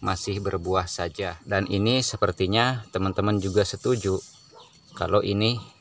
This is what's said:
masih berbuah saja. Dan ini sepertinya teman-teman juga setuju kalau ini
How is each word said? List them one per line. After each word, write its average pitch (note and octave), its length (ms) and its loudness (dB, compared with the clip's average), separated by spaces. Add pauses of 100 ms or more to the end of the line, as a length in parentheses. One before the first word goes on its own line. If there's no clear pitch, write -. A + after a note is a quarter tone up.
masih G2 400 -4
berbuah F#2 480 -2
saja. F2 560 -6
Dan G2 240 0
ini A2+ 320 2
sepertinya A2 880 0
teman-teman F#2+ 480 0
juga G2 240 2
setuju G2 560 -2 (800)
kalau F2+ 240 2
ini G#2+ 400 2 (180)